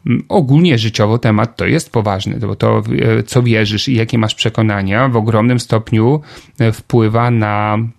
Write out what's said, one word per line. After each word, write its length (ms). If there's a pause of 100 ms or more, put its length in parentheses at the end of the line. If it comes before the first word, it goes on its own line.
Mm, 220
ogólnie 500
życiowo 400
temat 380
to 100
jest 260
poważny, 460
bo 180
to, 260 (360)
e, 40
co 200
wierzysz 460
i 60
jakie 240
masz 160
przekonania, 760
w 80
ogromnym 440
stopniu, 600 (380)
e, 140
wpływa 580
na 480 (200)